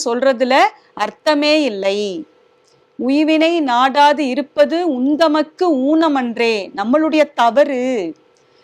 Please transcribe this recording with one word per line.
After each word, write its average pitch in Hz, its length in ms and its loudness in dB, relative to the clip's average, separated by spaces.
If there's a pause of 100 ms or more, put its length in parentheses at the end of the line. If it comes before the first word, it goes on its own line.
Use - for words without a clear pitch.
சொல்றதுல 254 560 0 (340)
அர்த்தமே 294 680 0
இல்லை. 196 640 -4 (800)
உய்வினை 311 560 0
நாடாது 269 560 2
இருப்பது 285 840 -2
உந்தமக்கு 302 580 0
ஊனமன்றே, 262 1160 0
நம்மளுடைய 294 580 0
தவறு. 247 800 0 (500)